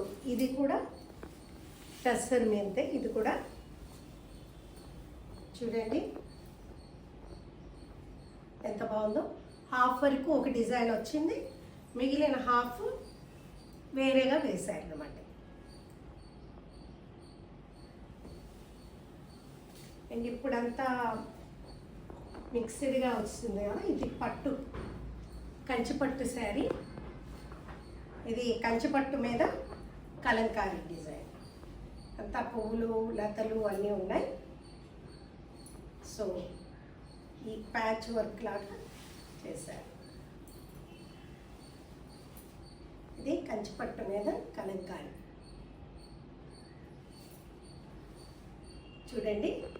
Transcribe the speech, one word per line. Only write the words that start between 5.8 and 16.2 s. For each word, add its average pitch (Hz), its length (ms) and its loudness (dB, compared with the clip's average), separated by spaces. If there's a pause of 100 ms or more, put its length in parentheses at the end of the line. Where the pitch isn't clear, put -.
ఎంత 214 120 0 (120)
బాగుందో. 214 300 6 (500)
హాఫ్ 254 320 8
వరకు 269 340 8
ఒక 254 100 6 (100)
డిజైన్ 233 380 6
వచ్చింది, 311 420 4 (600)
మిగిలిన 285 360 8 (120)
హాఫ్ 247 340 6 (1160)
వేరేగా 269 480 10
వేశారన్నమాట. - 720 0 (4000)